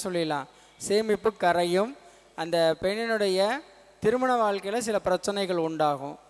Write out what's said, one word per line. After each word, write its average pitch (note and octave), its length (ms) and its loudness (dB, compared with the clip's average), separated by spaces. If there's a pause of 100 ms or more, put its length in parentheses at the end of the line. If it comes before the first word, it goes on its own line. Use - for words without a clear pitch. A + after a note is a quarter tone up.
சொல்லிடலாம்? D#3+ 420 -2 (320)
சேமிப்பு G#3+ 600 0
கரையும். F3 580 2 (380)
அந்த E3 460 2
பெண்ணினுடைய G#3 800 0 (400)
திருமண A#3+ 520 2
வாழ்க்கையில G3 260 -4
சில G#3+ 220 -2
பிரச்சனைகள் F#3 560 -2
உண்டாகும். D3+ 640 -2 (100)